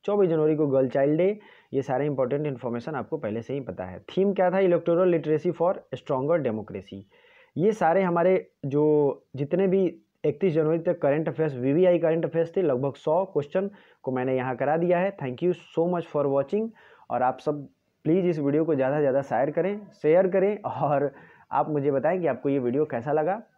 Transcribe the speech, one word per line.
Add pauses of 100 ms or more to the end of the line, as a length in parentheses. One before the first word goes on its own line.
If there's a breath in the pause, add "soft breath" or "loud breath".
चौबीस
जनवरी
को
गर्ल
चाइल्ड
डे, (360 loud breath)
ये
सारे
इंपॉर्टेंट
इन्फॉर्मेशन
आपको
पहले
से
ही
पता
है। (100)
थीम
क्या
था?
Electoral
literacy
for (220)
stronger
democracy। (540 soft breath)
ये
सारे
हमारे (320)
जो (520)
जितने
भी (380)
इकतीस
जनवरी
तक
करंट
अफेयर्स,
वीवीआई
करंट
अफेयर्स
थे,
लगभग
सौ
क्वेश्चन (340 loud breath)
को
मैंने
यहाँ
करा
दिया
है।
Thank
you (160)
so
much
for
watching। (400 loud breath)
और
आप
सब (380)
प्लीज़
इस
वीडियो
को
ज़्यादा
से
ज़्यादा
शेयर
करें, (140)
शेयर
करें
और (400 loud breath)
आप
मुझे
बताएं
कि
आपको
ये
वीडियो
कैसा
लगा। (160)